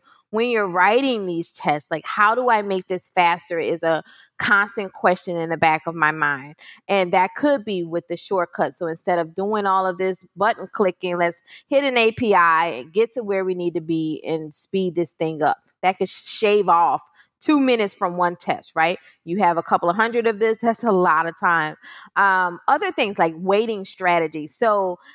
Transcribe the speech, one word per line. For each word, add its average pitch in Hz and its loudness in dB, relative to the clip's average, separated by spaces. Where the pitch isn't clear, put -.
when 233 0
you're 208 0
writing 214 2
these 170 -4
tests. - -2
Like, 165 -6
"How 214 2
do 247 0
I 214 2
make 196 -4
this 185 -6
faster?" 175 0
is 151 -2
a 165 0
constant 202 0
question 180 -2
in 165 -4
the 165 -2
back 156 2
of 165 -6
my 156 2
mind. 147 -2
And 185 0
that 190 2
could 277 0
be 185 -4
with 170 -6
the 175 -8
shortcut. 175 -4
So 180 -8
instead 165 -2
of 165 -2
doing 202 -2
all 190 0
of 180 -4
this 185 -4
button 196 -2
clicking, 185 -2
let's 170 -2
hit 285 2
an 262 0
A 226 4
P 220 0
I 170 4
and 139 -8
get 220 2
to 247 -6
where 196 -2
we 185 -4
need 175 -4
to 170 -4
be 160 -4
and 156 -6
speed 190 -4
this 165 -4
thing 160 -4
up. 147 2
That 185 0
could 185 -2
shave 208 0
off 170 4
two 302 2
minutes 240 0
from 180 -4
one 175 0
test, - -6
right? 165 0
You 170 -6
have 170 4
a 165 0
couple 175 0
of 175 2
hundred 226 2
of 214 -2
this, 220 2
that's 226 -2
a 233 2
lot 175 4
of 165 -10
time. 160 0
Um, 185 2
other 311 2
things 208 -2
like 165 2
waiting 196 0
strategies. 165 -2
So 196 0